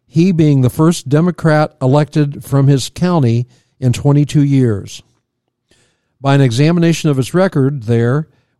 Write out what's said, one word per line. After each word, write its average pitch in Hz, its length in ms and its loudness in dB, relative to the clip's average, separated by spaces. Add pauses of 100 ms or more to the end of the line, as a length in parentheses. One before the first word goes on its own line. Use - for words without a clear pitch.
he 170 240 0
being 151 300 2
the 123 100 2
first 160 380 -2
Democrat 156 720 0
elected 147 640 -2
from 139 240 0
his 139 220 0
county 131 540 0 (360)
in 127 120 0
twenty-two 143 520 0
years. 123 580 -2 (1160)
By 139 160 0
an 139 40 4
examination 156 720 0
of 139 60 0
his 131 180 -4
record 147 500 -2
there, 120 440 0 (320)